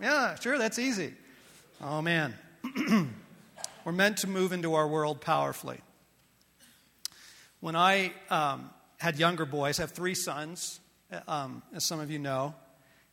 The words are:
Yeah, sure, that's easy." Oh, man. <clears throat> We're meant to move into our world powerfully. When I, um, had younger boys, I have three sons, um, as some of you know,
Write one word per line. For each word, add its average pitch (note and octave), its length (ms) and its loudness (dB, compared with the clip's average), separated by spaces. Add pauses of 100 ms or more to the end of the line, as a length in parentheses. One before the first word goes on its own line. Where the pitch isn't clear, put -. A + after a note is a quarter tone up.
Yeah, B3 320 2
sure, C4 240 -2
that's A3 200 0
easy." A3 360 -2 (640)
Oh, D3+ 220 -4
man. D#3+ 320 0 (300)
<clears throat> A3 500 2 (720)
We're E3 80 -4
meant G3+ 260 4
to G3 80 -2
move F#3+ 260 2
into E3+ 220 0
our D#3 140 4
world D3+ 320 0
powerfully. C#3+ 580 0 (1800)
When E3 160 -4
I, F#3 360 6 (180)
um, C#3 400 0 (280)
had E3 180 0
younger E3 300 4
boys, C#3+ 320 0
I E3+ 60 -2
have - 80 -8
three F3+ 240 -4
sons, D#3 640 -6 (480)
um, C3 340 -6 (100)
as - 120 -6
some D#3+ 160 -4
of D3+ 100 -6
you D3+ 80 -4
know, C#3 340 -2 (600)